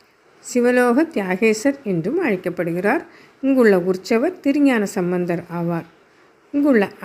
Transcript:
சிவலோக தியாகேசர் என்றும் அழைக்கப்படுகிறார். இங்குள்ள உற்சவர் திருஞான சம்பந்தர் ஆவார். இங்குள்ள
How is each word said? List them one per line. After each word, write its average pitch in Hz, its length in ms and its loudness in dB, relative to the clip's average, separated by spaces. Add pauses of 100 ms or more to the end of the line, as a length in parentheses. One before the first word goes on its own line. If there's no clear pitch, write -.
(440)
சிவலோக 247 720 2
தியாகேசர் 220 680 0 (120)
என்றும் 202 340 -2
அழைக்கப்படுகிறார். 180 760 -2 (400)
இங்குள்ள 254 320 4 (140)
உற்சவர் 233 560 -2
திருஞான 277 400 2 (120)
சம்பந்தர் 175 460 -2 (160)
ஆவார். 170 300 -4 (640)
இங்குள்ள 285 300 2 (220)